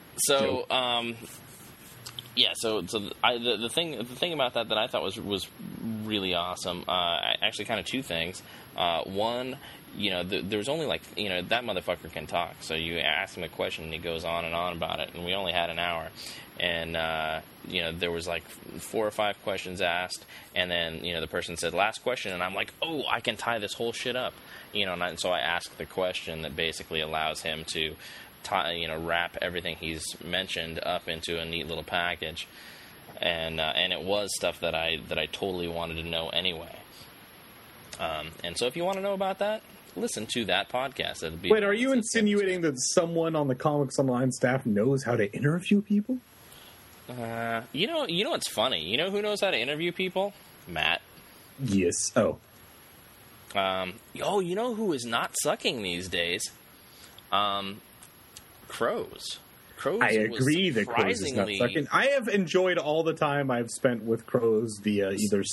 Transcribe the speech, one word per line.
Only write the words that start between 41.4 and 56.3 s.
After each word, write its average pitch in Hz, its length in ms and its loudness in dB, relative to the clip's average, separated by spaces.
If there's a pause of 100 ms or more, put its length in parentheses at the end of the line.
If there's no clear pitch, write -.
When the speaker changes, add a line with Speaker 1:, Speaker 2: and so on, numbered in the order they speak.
Speaker 2:
Wait, 214 140 6
are 202 80 4
you 240 160 2
Speaker 1:
it's 254 260 2
a 226 40 6
Speaker 2:
insinuating 202 420 4
that 147 180 2
someone 165 560 4
on 147 140 4
the 127 60 2
Comics 147 440 2
Online 131 320 4
staff 127 360 2
knows 120 380 4
how 117 120 2
to 101 160 2
interview 170 480 4
people? 208 380 0 (880)
Speaker 1:
Uh, 117 540 -2 (100)
you 170 140 2
know, 311 200 0
you 170 180 0
know 320 60 -2
what's - 200 -2
funny? 107 400 2
You 110 80 4
know 185 120 2
who 202 120 0
knows 208 180 0
how 196 120 4
to 127 60 2
interview 151 340 0
people? 185 400 -2 (360)
Matt. 85 320 0 (640)
Speaker 2:
Yes. 95 320 4 (220)
Oh. 90 220 4 (1160)
Speaker 1:
Um, 92 400 2 (280)
oh, 190 180 4
you 175 140 0
know 233 200 0
who 208 180 0
is 123 140 -2
not 120 260 0 (100)
sucking 160 400 0
these 90 260 -2
days? 87 340 2 (880)